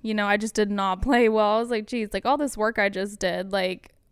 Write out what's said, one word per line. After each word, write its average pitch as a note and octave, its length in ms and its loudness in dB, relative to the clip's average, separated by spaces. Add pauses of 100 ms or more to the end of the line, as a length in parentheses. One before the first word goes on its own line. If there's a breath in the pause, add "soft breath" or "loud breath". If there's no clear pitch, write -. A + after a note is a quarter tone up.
You A3 120 -4
know, G#3 120 0
I G3+ 100 4
just G#3+ 180 -4
did G#3 160 2
not F#3+ 320 -2
<laughs> - 0 -
play A#3+ 260 4
well. G#3+ 280 2
I - 20 2
was A#3+ 120 -4
like, G#3+ 160 -4
"Geez, A3+ 260 -4
like, F#3+ 120 -4
all C4 120 2
this C#4+ 200 -4
work G#3+ 220 -2
I G3+ 100 2
just G3+ 300 -6
did, F#3 340 -4
like, F#3 380 -4 (220)